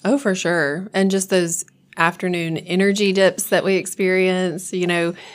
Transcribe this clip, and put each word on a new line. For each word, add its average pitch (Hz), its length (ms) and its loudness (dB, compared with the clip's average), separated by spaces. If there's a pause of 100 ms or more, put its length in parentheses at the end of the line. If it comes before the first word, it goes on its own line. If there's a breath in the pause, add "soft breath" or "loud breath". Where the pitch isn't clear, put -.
Oh, 226 140 2
for 220 180 0
sure. 170 580 -2
And 190 160 2
just 190 200 -2
those 175 340 0 (340)
afternoon 170 600 -2
energy 196 540 2
dips 185 340 2
that - 180 0
we 190 120 2
experience, 185 960 0
you 180 140 -2
know, 175 280 0 (200 loud breath)